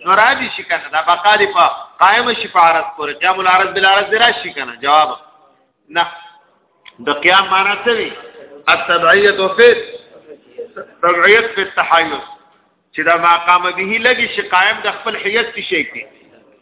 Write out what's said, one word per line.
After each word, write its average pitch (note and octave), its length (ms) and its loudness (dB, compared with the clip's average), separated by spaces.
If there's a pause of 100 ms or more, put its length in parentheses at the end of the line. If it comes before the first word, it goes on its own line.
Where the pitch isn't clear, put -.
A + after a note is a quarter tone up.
نو F#3 100 2
راځي A#3+ 400 2
شي G3 80 -12
کنه، E3 280 -6
دا D#3 100 0
بقا G3 340 2
دی G3+ 120 2
په F3 220 2 (300)
قائم A3 340 2
شي G#3 140 -8
په F#3 120 0
عرض E3 260 4 (120)
پورې، D3 240 -8
قیام F#3 180 0
العرض F#3+ 340 2
بالعرض G3 360 2
دی F3+ 80 0
راشي - 360 0
کنه. B2 280 -10
جواب D3+ 360 2 (720)
نه. E3 180 -4 (1000)
د C#3 40 -2
قیام F3+ 380 0
معنا G3 280 -2 (100)
څه A#3+ 40 0
وي؟ G#3+ 220 -4 (560)
التبعیت E3+ 720 2 (180)
فی، A#3 160 8 (1300)
تبعیت F#3 540 2
فی G3 60 -2
التحیز، - 600 -2 (720)
چې D#3 120 -6
دا E3 120 2
ما E3+ 200 2
قام F3 240 0
به F#3+ 380 -4
لګي A#3+ 360 0
شي G#3 60 -4
قائم G3+ 420 0
د G#3 80 -2
خپل G#3 240 -8
حیث A3 300 -4 (100)
څه G#3 140 -10
شي E3 140 -2
کې. A#2 200 -14 (580)